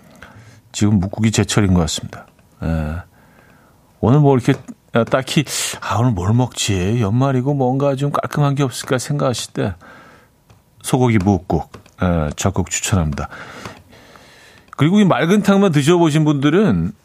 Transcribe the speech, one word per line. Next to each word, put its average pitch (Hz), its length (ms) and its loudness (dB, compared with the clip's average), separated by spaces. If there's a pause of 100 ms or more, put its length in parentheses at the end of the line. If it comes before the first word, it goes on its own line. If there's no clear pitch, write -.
(720)
지금 107 280 2
묵국이 107 320 -2
제철인 104 420 2
것 87 80 4
같습니다. - 460 -8 (360)
예. 80 320 -4 (1040)
오늘 127 220 4
뭐 139 160 6
이렇게, 131 160 2 (400)
아, 117 100 2
딱히, 135 400 -2 (380)
"아, - 160 -4
오늘 123 140 2
뭘 95 220 0
먹지? 107 680 -2
연말이고 127 520 0
뭔가 139 420 0
좀 143 160 -4
깔끔한 143 440 -2
게 143 80 -2
없을까?" 131 340 -4
생각하실 135 560 -4
때 120 220 -4 (1080)
소고기 127 380 2
묵국, 90 520 0 (300)
예, 85 340 0
적극 95 340 -4
추천합니다. 76 600 -4 (1500)
그리고 175 240 2
이 214 60 4
맑은 165 380 4
탕만 196 280 4
드셔보신 156 540 2
분들은 147 680 2 (140)